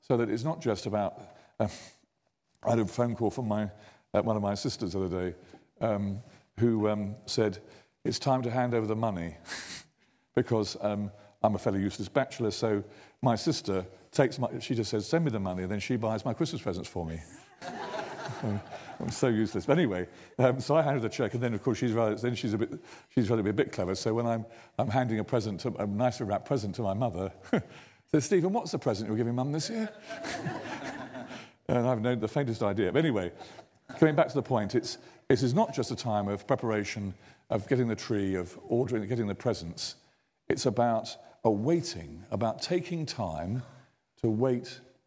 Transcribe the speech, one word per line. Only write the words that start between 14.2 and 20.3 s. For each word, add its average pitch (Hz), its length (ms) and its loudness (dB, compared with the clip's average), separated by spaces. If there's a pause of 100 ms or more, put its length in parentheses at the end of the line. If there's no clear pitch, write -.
my, 123 100 0 (120)
she - 140 -4
just 113 160 -2
says, 107 160 -2
"Send 165 180 2
me 143 60 2
the 107 100 -2
money," 92 220 -2
and 92 100 -4
then 104 80 -2
she 123 160 -2
buys 110 280 0
my 123 80 -2
Christmas 160 300 -4
presents 90 260 -4
for 90 160 -4
me. 82 160 -6 (420)
<laughs> - 80 -10 (1300)
I'm - 100 -4
so 127 180 2
useless. 107 380 2
But 143 120 6
anyway, 95 280 2 (320)